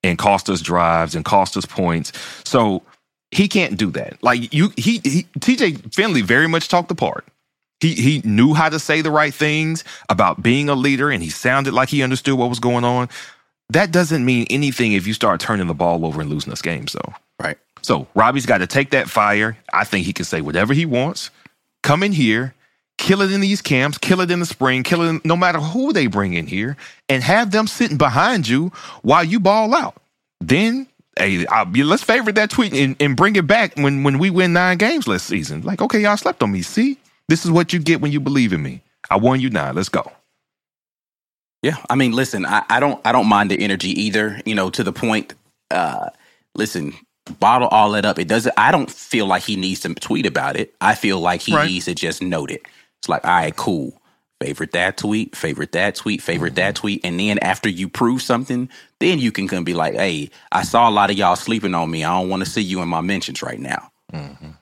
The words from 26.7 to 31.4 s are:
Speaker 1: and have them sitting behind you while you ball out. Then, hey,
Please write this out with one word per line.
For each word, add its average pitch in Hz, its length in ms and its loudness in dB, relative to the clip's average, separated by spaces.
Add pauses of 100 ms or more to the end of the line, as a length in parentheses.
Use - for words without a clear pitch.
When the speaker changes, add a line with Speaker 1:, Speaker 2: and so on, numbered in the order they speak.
Speaker 1:
and 131 140 2
have 202 280 2
them 214 160 2
sitting 214 300 -2
behind 151 500 2
you 139 220 0 (320)
while 160 240 4
you 175 160 0
ball 214 340 4
out. 320 200 -2 (440)
Then, 220 480 0 (300)
hey, 90 300 0